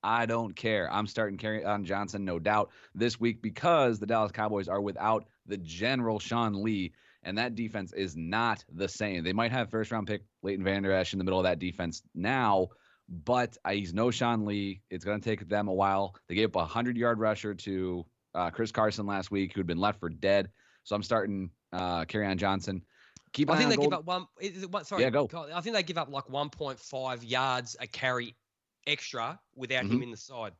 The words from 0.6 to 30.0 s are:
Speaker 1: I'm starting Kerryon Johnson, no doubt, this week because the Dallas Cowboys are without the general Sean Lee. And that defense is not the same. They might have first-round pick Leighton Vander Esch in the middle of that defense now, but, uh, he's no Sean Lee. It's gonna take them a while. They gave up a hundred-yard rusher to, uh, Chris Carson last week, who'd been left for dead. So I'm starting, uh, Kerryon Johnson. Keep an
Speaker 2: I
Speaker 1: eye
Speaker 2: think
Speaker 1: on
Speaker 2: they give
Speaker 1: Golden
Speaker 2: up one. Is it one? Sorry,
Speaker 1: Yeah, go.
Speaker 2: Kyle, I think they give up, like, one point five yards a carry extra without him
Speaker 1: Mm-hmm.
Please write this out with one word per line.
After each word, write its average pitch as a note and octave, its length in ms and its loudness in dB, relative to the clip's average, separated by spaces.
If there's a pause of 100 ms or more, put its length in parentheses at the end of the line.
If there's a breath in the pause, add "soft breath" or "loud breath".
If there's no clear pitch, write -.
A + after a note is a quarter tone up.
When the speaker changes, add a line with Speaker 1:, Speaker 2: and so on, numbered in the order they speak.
Speaker 1:
I'm G#2 140 0
starting G2+ 300 -2
Kerryon G#2 480 -2
Johnson, G2 400 -4
no F2 140 -2
doubt, G#2 320 2 (240 loud breath)
this A#2 260 0
week A#2 220 2
because B2+ 560 4
the G2+ 80 -4
Dallas A2 260 2
Cowboys G#2 360 0
are G2 120 0
without G2+ 460 0 (200 soft breath)
the G2+ 120 -6
general G#2+ 600 0
Sean A2 440 0
Lee. G2+ 300 0 (300 soft breath)
And F#2+ 160 -4
that A#2+ 160 -2
defense G#2+ 380 -4
is F2+ 240 -2
not G#2 560 0
the F2+ 160 -2
same. F#2+ 340 -2
They F2+ 100 0
might A2+ 200 2
have A#2+ 180 -2
first-round A2 360 -2
pick G#2 160 -4 (200)
Leighton F#2+ 220 -2
Vander G2 280 2
Esch F#2 200 2
in G2 60 -2
the F#2+ 60 0
middle F#2 140 2
of F#2 60 2
that F2+ 140 4
defense F2 440 -4 (120)
now, G2+ 540 2 (560 soft breath)
but, B2 400 2
uh, F2+ 80 0
he's G2 200 -2
no A2 180 2
Sean A#2 360 2
Lee. G2+ 340 -4 (100)
It's F#2 140 -8
gonna G#2 160 -2
take G#2 280 -4
them G#2 200 0
a F#2+ 60 0
while. G2 420 2 (120 loud breath)
They F2 60 -4
gave A2 140 4
up A2 80 -2
a F2 80 2
hundred-yard A#2 540 0
rusher G#2+ 360 0
to, F#2 520 -4 (280)
uh, F2 160 0
Chris A2+ 220 -2
Carson G#2+ 340 0
last G2 240 -4
week, G2 220 0
who'd F#2+ 140 -2
been E2+ 140 0
left G#2 200 0
for F2 80 -4
dead. F#2+ 420 2 (340 soft breath)
So G#2 120 -2
I'm G#2 60 -2
starting, G2 480 0 (220)
uh, F2+ 340 -2
Kerryon G2+ 320 0
Johnson. F#2+ 440 0 (500 loud breath)
Keep - 180 2
an - 20 6
Speaker 2:
I - 40 6
Speaker 1:
eye - 40 4
Speaker 2:
think B3+ 60 6
Speaker 1:
on - 40 6
Speaker 2:
they A3 60 6
give D3 140 6
Speaker 1:
Golden F3 80 0
Speaker 2:
up D#3+ 80 -8
one. F#3 200 -2 (140)
Is F#3 220 -6
it F#3 80 -10
one? G#3 140 -4
Sorry, G#3 180 0
Speaker 1:
Yeah, - 80 4
go. C#3+ 180 2
Speaker 2:
Kyle, D#3+ 260 -10
I F3 60 -4
think A3 160 -2
they G3 60 4
give E3 160 -2
up, D3 120 -2
like, C#3 200 -6
one C#3+ 200 -2
point C3+ 300 -8
five C3 420 -6
yards B2+ 580 0
a A#2+ 60 -8
carry B2 480 -2 (520)
extra C#3+ 520 -4 (160)
without B2+ 300 -2
him G2+ 60 -2
Speaker 1:
Mm-hmm. A#2+ 140 2